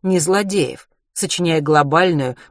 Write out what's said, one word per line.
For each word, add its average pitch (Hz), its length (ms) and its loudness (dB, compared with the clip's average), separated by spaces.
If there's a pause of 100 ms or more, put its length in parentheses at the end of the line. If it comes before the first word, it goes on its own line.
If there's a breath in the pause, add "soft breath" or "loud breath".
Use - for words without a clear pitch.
ни 185 160 0
злодеев, 185 720 -2 (240)
сочиняя 170 480 -2
глобальную, 147 760 2 (140 loud breath)